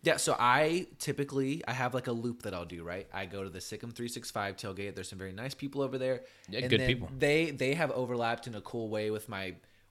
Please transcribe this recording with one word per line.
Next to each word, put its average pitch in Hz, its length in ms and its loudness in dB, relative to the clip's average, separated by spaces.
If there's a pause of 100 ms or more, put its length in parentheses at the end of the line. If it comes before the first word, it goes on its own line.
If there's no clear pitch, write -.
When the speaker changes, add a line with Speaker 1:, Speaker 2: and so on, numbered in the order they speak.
Speaker 1:
yeah, - 120 6
so - 200 2
I 156 480 6 (140)
typically, 139 680 0
I 117 60 -2
have, 127 200 0
like, 123 140 0
a 123 60 0
loop 117 300 -2
that 98 120 -4
I'll 87 100 -4
do, 85 200 -8
right? 90 280 -6
I 95 140 -4
go 98 160 -6
to 98 80 -6
the 90 100 -10
Sikkim 110 300 -8
three 120 180 -6
six - 220 -8
five 101 260 -2
tailgate. 98 380 -6
There's 92 140 -8
some 95 100 -12
very 95 140 -8
nice 120 200 -8
people 139 300 -4
over 131 160 -2
there. 127 240 0 (260)
Speaker 2:
Yeah, 107 120 -2
Speaker 1:
And 127 100 2
Speaker 2:
good 117 100 6
Speaker 1:
then 127 80 2
Speaker 2:
people. 120 300 2
Speaker 1:
they, 156 320 4
they 135 240 2
have 156 160 2
overlapped 117 560 0
in 117 80 -6
a 101 60 -6
cool 113 280 -4
way 107 220 0
with 107 180 -4
my 95 280 -4 (340)